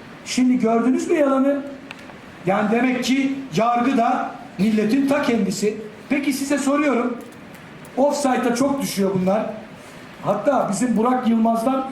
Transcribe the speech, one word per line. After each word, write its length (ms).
Şimdi 340
gördünüz 520
mü 60
yalanı? 460
Yani 240
demek 340
ki 280
yargı 400
da 340
milletin 480
ta 160
kendisi. 520
Peki 240
size 260
soruyorum. 580
Offside'a 580
çok 280
düşüyor 280
bunlar. 240
Hatta 500
bizim 240
Burak 320
Yılmaz'dan 640